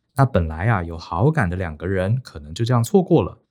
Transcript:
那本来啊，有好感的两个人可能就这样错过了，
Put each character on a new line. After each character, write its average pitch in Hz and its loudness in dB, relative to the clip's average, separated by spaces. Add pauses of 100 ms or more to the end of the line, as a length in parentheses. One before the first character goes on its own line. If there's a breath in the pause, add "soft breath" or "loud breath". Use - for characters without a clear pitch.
(160)
那 135 4
本 90 2
来 80 -4
啊， 90 2
有 82 -8
好 87 0
感 127 0
的 87 -4
两 82 -6
个 82 -8
人 98 0
可 - -16
能 73 -14
就 117 -4
这 120 2
样 120 4
错 190 4
过 165 4
了， - -8